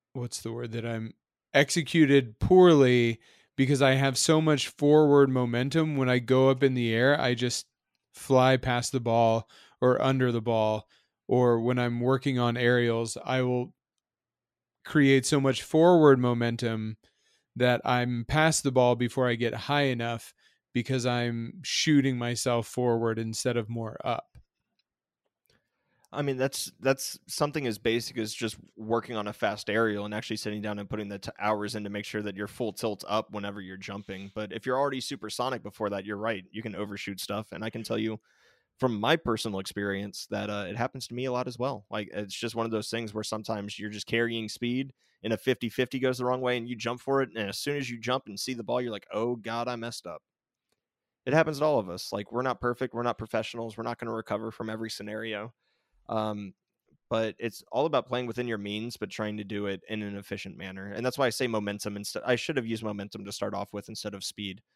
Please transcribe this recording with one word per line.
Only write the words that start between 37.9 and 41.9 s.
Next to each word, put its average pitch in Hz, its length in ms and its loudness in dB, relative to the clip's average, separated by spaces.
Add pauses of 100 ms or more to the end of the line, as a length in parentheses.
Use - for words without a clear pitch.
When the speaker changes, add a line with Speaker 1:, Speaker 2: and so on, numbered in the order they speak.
Speaker 2:
you 110 200 -4 (600)
from 117 200 0
my 131 180 2
personal 110 420 -4
experience 101 720 -6
that, 104 180 -4
uh, 101 180 -6
it 101 100 -8
happens 123 320 -6
to - 40 -12
me 123 120 -6
a 131 60 -4
lot 123 160 -4
as 120 120 -12
well. 123 320 -6